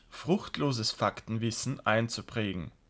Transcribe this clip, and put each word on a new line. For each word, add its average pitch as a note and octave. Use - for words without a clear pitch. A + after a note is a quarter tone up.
fruchtloses C#3
Faktenwissen A2
einzuprägen. G#2+